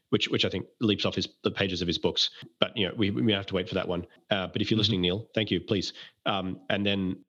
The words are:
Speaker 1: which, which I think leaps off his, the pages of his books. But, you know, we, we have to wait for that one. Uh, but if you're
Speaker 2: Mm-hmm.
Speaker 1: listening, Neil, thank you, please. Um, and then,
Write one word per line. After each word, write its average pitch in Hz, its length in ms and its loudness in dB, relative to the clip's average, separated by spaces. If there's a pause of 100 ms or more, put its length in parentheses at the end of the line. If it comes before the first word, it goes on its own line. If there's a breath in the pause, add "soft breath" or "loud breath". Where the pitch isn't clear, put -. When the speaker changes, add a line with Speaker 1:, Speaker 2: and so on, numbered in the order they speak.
(120)
Speaker 1:
which, - 180 2
which 110 160 0
I 95 40 0
think 92 180 -4 (140)
leaps 104 220 2
off 98 120 -2
his, 90 120 0 (160)
the 104 60 0
pages 92 320 -2
of 87 60 -2
his 80 100 0
books. - 320 0 (300 loud breath)
But, - 180 0
you 95 100 2
know, - 80 -6
we, 101 140 2
we 113 240 2
have 98 140 -2
to 98 80 -2
wait 90 120 0
for - 60 -6
that 92 140 0
one. 87 180 -2 (240 soft breath)
Uh, 95 240 0
but 104 80 0
if - 80 0
you're 110 60 4
Speaker 2:
Mm-hmm. 110 60 4
Speaker 1:
listening, 101 200 2
Neil, 90 320 2
thank 110 160 0
you, 90 100 2
please. - 340 -2 (340 loud breath)
Um, 92 320 -2 (100)
and 101 160 0
then, 95 300 0 (140)